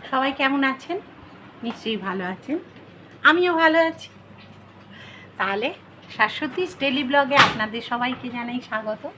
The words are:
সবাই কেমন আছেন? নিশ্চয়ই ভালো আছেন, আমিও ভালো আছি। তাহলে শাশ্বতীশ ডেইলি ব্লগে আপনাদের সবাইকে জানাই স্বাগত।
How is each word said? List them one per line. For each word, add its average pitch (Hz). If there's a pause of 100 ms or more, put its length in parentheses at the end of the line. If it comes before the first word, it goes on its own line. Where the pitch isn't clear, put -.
(100)
সবাই 269 (100)
কেমন 277 (120)
আছেন? 339 (640)
নিশ্চয়ই 226
ভালো 190 (100)
আছেন, 269 (720)
আমিও 349 (100)
ভালো 320 (120)
আছি। - (1300)
তাহলে 202 (480)
শাশ্বতীশ 302 (100)
ডেইলি 269
ব্লগে 285 (100)
আপনাদের 220
সবাইকে 247 (100)
জানাই 240
স্বাগত। 214 (160)